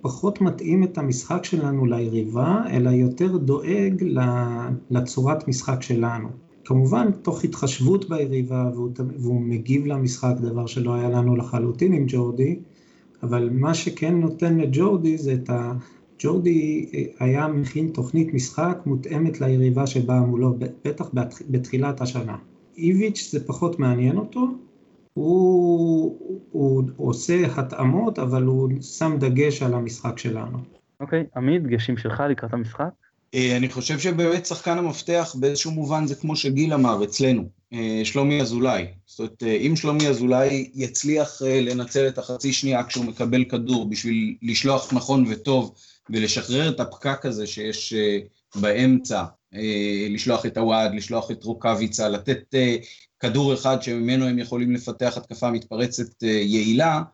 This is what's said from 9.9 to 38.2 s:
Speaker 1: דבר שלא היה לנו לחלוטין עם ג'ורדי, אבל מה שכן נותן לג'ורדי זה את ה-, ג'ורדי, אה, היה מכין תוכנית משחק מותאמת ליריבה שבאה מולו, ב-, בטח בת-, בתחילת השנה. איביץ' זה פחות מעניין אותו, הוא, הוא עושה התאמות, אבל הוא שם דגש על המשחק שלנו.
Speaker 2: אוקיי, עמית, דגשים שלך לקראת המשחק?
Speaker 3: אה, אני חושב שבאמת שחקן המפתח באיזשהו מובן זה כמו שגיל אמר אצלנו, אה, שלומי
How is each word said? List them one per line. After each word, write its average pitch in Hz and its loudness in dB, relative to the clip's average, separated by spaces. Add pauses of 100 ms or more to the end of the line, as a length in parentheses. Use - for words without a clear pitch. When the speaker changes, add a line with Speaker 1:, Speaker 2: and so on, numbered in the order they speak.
Speaker 1:
דבר 117 -2
שלא 120 -2
היה 120 -2
לנו 120 4
לחלוטין 120 0
עם 143 2
ג'ורדי, 127 0 (640)
אבל 120 0
מה 143 2
שכן 165 0
נותן 165 2
לג'ורדי 160 2
זה 139 -2
את 127 -2
ה-, 120 -2 (460)
ג'ורדי, 156 0
אה, 131 -4
היה 139 2
מכין 151 -2
תוכנית 160 0
משחק 165 -2
מותאמת 151 -2
ליריבה 127 4
שבאה 123 2
מולו, 123 2
ב-, 123 -4 (200)
בטח 156 -6
בת-, - -4
בתחילת 131 -2
השנה. 110 -6 (400)
איביץ' 190 2
זה 143 -4
פחות 156 -2
מעניין 127 4
אותו, 247 -2 (680)
הוא, 170 4 (340)
הוא 135 2 (140)
עושה 165 0 (100)
התאמות, 143 0
אבל 127 0
הוא 131 2 (120)
שם 156 -2
דגש 135 2
על 123 2
המשחק 117 -6
שלנו. 113 -6 (420)
Speaker 2:
אוקיי, 160 0 (120)
עמית, 143 2
דגשים 117 0
שלך 113 -4
לקראת 117 -4
המשחק? 120 -4 (440)
Speaker 3:
אה, 127 2
אני 127 0
חושב 143 -4
שבאמת 175 2
שחקן 170 -4
המפתח 170 -2
באיזשהו 143 0
מובן 156 -2
זה 135 -4
כמו 156 -4
שגיל 147 0
אמר 117 4
אצלנו, 120 2 (300)
אה, 113 -2
שלומי 139 2